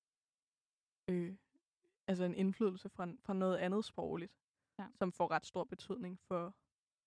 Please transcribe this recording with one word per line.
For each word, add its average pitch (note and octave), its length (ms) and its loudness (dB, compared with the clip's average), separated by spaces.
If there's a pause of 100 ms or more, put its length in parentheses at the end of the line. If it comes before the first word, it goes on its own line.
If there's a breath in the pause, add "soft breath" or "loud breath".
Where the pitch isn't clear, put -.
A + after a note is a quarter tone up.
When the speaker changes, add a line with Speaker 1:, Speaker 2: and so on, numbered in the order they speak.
(1080)
Speaker 1:
øh, F3+ 280 0 (680)
altså F3+ 160 2
en F3+ 120 2
indflydelse F#3+ 540 2
fra, F3+ 160 -8 (140)
fra - 140 -4
noget F#3 240 4
andet G3 280 2
sprogligt, E3+ 480 -4 (460)
Speaker 2:
Ja. F#3+ 160 -8
Speaker 1:
som F3+ 160 0
får E3+ 200 0
ret D#3 140 2
stor F3+ 180 -2
betydning F#3 560 -8
for, F3 360 -4 (520)